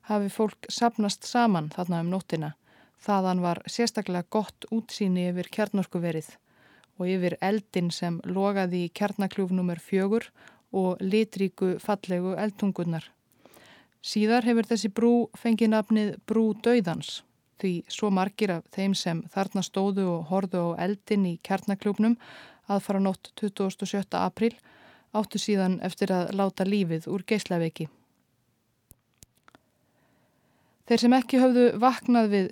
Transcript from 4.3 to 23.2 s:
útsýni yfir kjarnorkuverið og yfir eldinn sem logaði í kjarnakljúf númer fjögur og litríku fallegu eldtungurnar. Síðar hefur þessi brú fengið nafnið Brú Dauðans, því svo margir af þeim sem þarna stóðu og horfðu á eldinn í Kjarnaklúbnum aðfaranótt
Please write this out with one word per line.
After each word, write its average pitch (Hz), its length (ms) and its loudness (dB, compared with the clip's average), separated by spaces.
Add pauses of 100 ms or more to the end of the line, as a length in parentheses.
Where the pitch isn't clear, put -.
útsýni 180 540 -2
yfir 175 180 -6
kjarnorkuverið 175 840 -4 (640)
og 180 80 -2
yfir 180 320 0
eldinn 185 560 -2
sem 170 320 -4
logaði 185 640 0
í - 20 -10
kjarnakljúf 196 640 -2
númer 180 240 -2
fjögur 196 480 0 (480)
og 185 240 0
litríku 190 800 0
fallegu 185 560 -2
eldtungurnar. 175 720 -2 (920)
Síðar 220 480 2
hefur 226 200 2
þessi 214 280 -2
brú 233 180 4 (220)
fengið 226 380 2
nafnið 214 380 2 (160)
Brú 220 260 2 (100)
Dauðans, 185 580 0 (380)
því 185 140 0 (180)
svo - 180 -2
margir 196 440 0
af 165 120 -6 (100)
þeim 196 200 0
sem 165 260 -4 (120)
þarna 190 320 -2
stóðu 196 480 -2
og 165 180 -6
horfðu 185 320 0 (120)
á 175 120 -2
eldinn 202 400 0
í 170 160 -4
Kjarnaklúbnum 202 760 0 (520)
aðfaranótt 196 640 -2